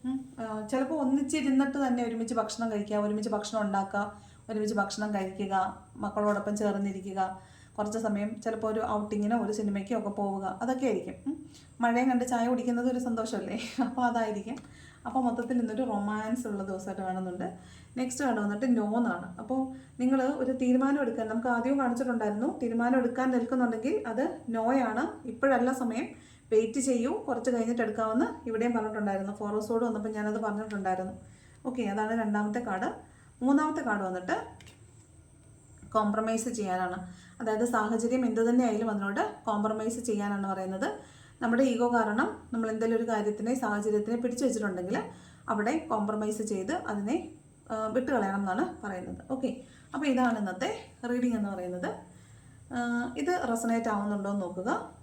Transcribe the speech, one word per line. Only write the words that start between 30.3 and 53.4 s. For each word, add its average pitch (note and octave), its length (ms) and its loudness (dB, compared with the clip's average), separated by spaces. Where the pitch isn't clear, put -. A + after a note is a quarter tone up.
പറഞ്ഞിട്ടുണ്ടായിരുന്നു. G3+ 720 -2
ഓക്കെ, B3 140 -4
അതാണ് G#3+ 380 0
രണ്ടാമത്തെ G#3 380 0
കാർഡ്. A3+ 320 -2
മൂന്നാമത്തെ D4+ 400 2
കാർഡ് G#3 200 0
വന്നിട്ട് F#3 340 -2
കോംപ്രമൈസ് A3 540 2
ചെയ്യാനാണ്. F#3 500 -2
അതായത് A3 240 0
സാഹചര്യം A#3 640 2
എന്ത് A3+ 240 2
തന്നെ B3 140 6
ആയാലും A3 260 2
അതിനോട് G3+ 440 -2
കോംപ്രമൈസ് A3 540 0
ചെയ്യാനാണ് G3+ 460 -2
പറയുന്നത്. F#3+ 520 -4
നമ്മുടെ A#3 200 4
ഈഗോ A#3+ 300 4
കാരണം A#3 460 2
നമ്മൾ A3+ 180 0
എന്തെങ്കിലും A3+ 320 2
ഒരു A3+ 60 -2
കാര്യത്തിനെ, G#3+ 460 0
സാഹചര്യത്തിനെ G#3 640 0
പിടിച്ചു A#3+ 280 0
വെച്ചിട്ടുണ്ടെങ്കിൽ G#3 580 0
അവിടെ A3+ 420 0
കോംപ്രമൈസ് G#3+ 520 0
ചെയ്ത് G3+ 300 -2
അതിനെ, B3+ 600 -2
ആ, A3 160 -2
വിട്ടുകളയണം G#3+ 540 0
എന്നാണ് G#3 460 -2
പറയുന്നത്. F#3 440 -8
ഓക്കെ, C4 200 -2
അപ്പോൾ D4 120 -2
ഇതാണ് B3 320 4
ഇന്നത്തെ G3+ 320 -2
റീഡിംഗ് A#3+ 260 2
എന്ന് G3+ 120 0
പറയുന്നത്. F3+ 420 -4
ആ, A#3+ 40 -2
ഇത് C#4+ 140 0